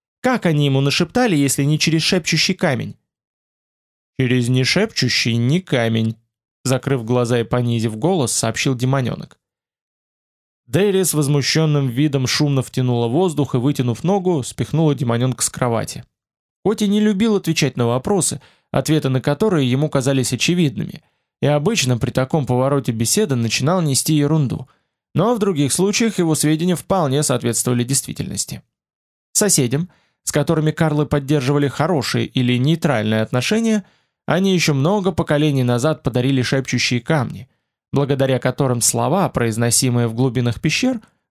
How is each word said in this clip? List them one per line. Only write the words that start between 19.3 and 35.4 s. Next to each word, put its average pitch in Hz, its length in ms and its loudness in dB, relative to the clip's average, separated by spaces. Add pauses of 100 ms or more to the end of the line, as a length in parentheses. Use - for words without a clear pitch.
ему 139 200 0
казались 131 420 0
очевидными, 151 720 -2 (380)
и - 40 2
обычно 147 520 0
при 113 140 -4
таком 131 340 0
повороте 131 480 0
беседы 131 420 0
начинал 127 460 0
нести 151 320 0
ерунду. 143 560 0 (440)
Но 214 220 2
в 214 40 -4
других 151 340 0
случаях 202 460 0
его 160 160 2
сведения 156 420 0
вполне 151 440 0
соответствовали 120 600 0
действительности. - 800 -6 (720)
Соседям, 151 560 0 (340)
с - 80 -8
которыми 151 400 0
Карлы 151 340 0
поддерживали 143 640 0
хорошие 131 600 -2
или 123 300 0
нейтральные 120 640 0
отношения, 214 600 0 (420)
они 190 280 2
ещё 160 200 2
много 180 380 2
поколений 147 520 0